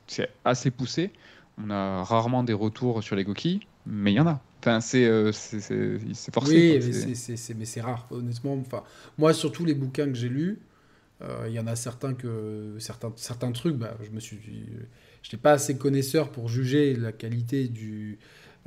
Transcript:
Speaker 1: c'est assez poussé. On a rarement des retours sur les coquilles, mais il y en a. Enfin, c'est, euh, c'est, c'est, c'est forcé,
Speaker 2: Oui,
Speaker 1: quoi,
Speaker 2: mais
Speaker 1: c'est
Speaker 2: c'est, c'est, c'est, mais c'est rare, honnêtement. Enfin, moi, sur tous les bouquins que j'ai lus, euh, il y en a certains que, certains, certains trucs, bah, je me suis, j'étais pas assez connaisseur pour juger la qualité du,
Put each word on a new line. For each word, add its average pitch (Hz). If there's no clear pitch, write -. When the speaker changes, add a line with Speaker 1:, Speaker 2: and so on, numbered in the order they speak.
Speaker 1:
c'est -
assez 127
poussé. 160
On 104
a 98
rarement 117
des 120
retours 110
sur 104
les 98
coquilles, 165
mais 104
il 101
y 139
en 160
a. 151
Enfin, 113
c'est, 123
euh, 110
c'est, -
c'est, 104
c'est -
forcé, 135
Speaker 2:
Oui, 170
Speaker 1:
quoi, 131
Speaker 2:
mais 120
Speaker 1:
c'est -
Speaker 2:
c'est, 123
c'est, 117
c'est, 117
mais 110
c'est 113
rare, 120
honnêtement. 120
Enfin, 127
moi, 156
sur 160
tous 175
les 156
bouquins 135
que 131
j'ai 120
lus, 160
euh, 117
il 113
y 117
en 113
a 117
certains 127
que, 107
certains, 110
certains 120
trucs, 147
bah, 110
je 104
me 110
suis, 107
j'étais -
pas 147
assez 139
connaisseur 139
pour 117
juger 131
la 113
qualité 120
du, 107